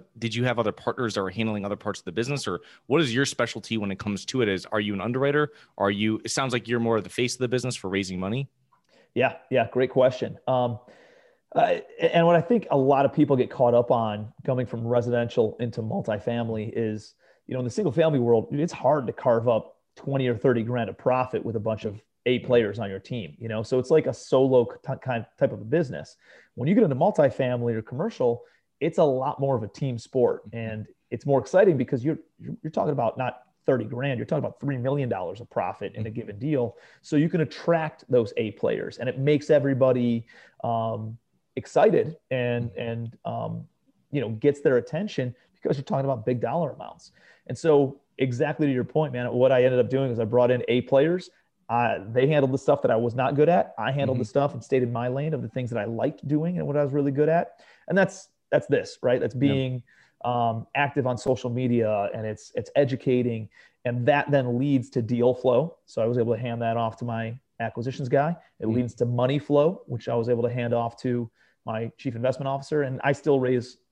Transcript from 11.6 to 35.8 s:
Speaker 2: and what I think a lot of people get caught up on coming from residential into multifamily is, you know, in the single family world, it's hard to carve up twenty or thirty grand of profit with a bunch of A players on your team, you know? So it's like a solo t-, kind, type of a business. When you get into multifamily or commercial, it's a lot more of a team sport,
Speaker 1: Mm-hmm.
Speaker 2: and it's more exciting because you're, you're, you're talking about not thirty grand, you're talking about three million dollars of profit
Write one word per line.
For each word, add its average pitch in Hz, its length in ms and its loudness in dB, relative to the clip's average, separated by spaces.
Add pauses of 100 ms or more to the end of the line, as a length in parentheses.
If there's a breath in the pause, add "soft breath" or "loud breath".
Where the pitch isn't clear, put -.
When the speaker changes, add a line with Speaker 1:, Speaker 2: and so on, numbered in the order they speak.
Speaker 2:
and 170 260 4
what 170 120 6
I 160 40 6
think 220 300 0
a 143 60 4
lot 135 260 4
of 139 80 2
people 143 240 4
get 123 140 2
caught 120 240 4
up 120 180 4
on 107 400 0 (140)
coming 127 200 -2
from 117 220 -6
residential 120 720 4
into 120 220 -4
multifamily 113 920 -2
is, 107 420 -4 (320 soft breath)
you - 60 -8
know, 127 60 -2
in 127 60 -2
the 120 60 -2
single 196 200 0
family 156 280 4
world, 117 320 4
it's 147 200 -2
hard 135 360 2
to - 60 -4
carve 117 360 2
up 110 280 -2 (200)
twenty 135 300 -2
or 120 100 0
thirty 117 260 2
grand 117 260 -4
of 92 80 -12
profit 127 460 0
with 113 140 -6
a - 20 -4
bunch 107 240 -4
of 107 180 -8 (240)
A 123 140 2
players 113 400 2
on 101 100 -6
your 98 100 -8
team, 101 400 -10
you 113 100 -10
know? 110 140 -4
So 127 160 0
it's 123 100 -2
like 160 160 4
a 127 80 -2
solo 131 520 4
t-, - 360 -10
kind, 120 240 -4 (120)
type 135 140 0
of 107 100 -10
a 107 40 -14
business. 117 500 -4 (400 soft breath)
When 123 120 -4
you 170 60 4
get 226 100 6
into 147 120 2
multifamily 123 800 2
or 110 80 -4
commercial, 127 600 -2 (360 soft breath)
it's - 180 -2
a - 60 4
lot 135 360 0
more 135 160 0
of 113 80 -2
a 104 40 -8
team 131 320 -4
sport, - 480 0
Speaker 1:
Mm-hmm. 110 100 -12
Speaker 2:
and 110 300 -8 (240)
it's - 140 -8
more 139 140 4
exciting 185 380 4
because 120 260 -2
you're, 156 140 -2 (220)
you're, - 240 -12
you're 156 80 -8
talking - 200 -2
about 127 260 -2
not 123 260 -6 (220)
thirty 123 200 2
grand, 123 320 -4
you're 123 80 -6
talking 147 180 -2
about - 160 -8
three 139 160 -4
million 131 320 -2
dollars 95 320 -6
of - 100 -16
profit 95 440 -6